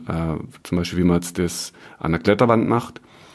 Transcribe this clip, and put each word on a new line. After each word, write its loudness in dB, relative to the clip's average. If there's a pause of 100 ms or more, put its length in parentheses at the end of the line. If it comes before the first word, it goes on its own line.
äh, -4 (260)
zum -2
Beispiel, -2
wie 4
man 4
jetzt -6
das -4 (260)
an -2
der -2
Kletterwand 4
macht. -2 (340)